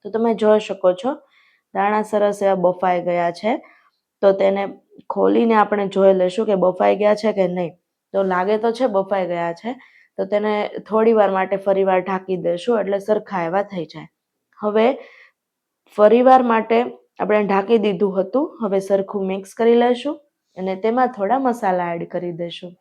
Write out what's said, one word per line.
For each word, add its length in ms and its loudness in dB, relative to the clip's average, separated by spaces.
તો 80 -14
તમે 240 0
જોઈ 260 4
શકો 340 0
છો 200 -4
દાણા 280 0
સરસ 400 -2
એવા 140 2
બફાઈ 460 0
ગયા 300 -2
છે. 300 -4
તો 100 6
તેને 480 0
ખોલીને 440 2
આપણે 340 2
જોઈ 260 4
લઈશું 320 0
કે 100 2
બફાઈ 400 2
ગયા 200 2
છે 160 -2
કે 160 0
નહીં. 260 -4
તો 100 0
લાગે 340 0
તો 140 0
છે 160 -2
બફાઈ 400 -2
ગયા 260 -4
છે, 220 -10
તો 80 -4
તેને 440 -2
થોડી 240 2
વાર 180 4
માટે 260 -2
ફરી 260 0
વાર 180 2
ઢાંકી 360 -6
દઈશું 420 -2
એટલે 200 -4
સરખા 440 -4
એવા 200 -2
થઈ 220 -10
જાય. 220 -18
હવે 380 0
ફરી 260 6
વાર 200 6
માટે 440 0
આપણે 240 0
ઢાંકી 340 0
દીધું 420 0
હતું, 420 -2
હવે 180 0
સરખું 480 -2
મિક્સ 260 -8
કરી 220 2
લઈશું 440 0
અને 180 -6
તેમાં 320 0
થોડા 320 -2
મસાલા 540 -2
એડ 140 -8
કરી 240 -8
દઈશું. 500 -12